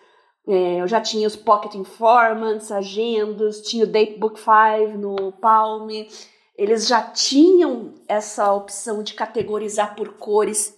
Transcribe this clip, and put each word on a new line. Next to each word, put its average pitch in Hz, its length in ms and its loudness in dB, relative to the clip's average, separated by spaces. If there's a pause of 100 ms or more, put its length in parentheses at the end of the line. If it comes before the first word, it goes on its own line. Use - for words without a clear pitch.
(480)
é, 180 340 0
eu 180 60 -2
já 220 120 2
tinha 214 280 -2
os 214 80 -4
Pocket 208 400 0
Informants, 220 960 0
agendas, 214 920 -4
tinha 226 220 -2
o 202 40 0
Datebook 214 520 -2
five 214 580 4
no 196 360 -6
Palm. 220 560 0 (680)
Eles 214 300 0
já 233 140 2
tinham 285 920 2 (140)
essa 208 460 0
opção 208 500 -6
de 208 100 -10
categorizar 208 840 -4
por 214 220 -8
cores 214 600 -2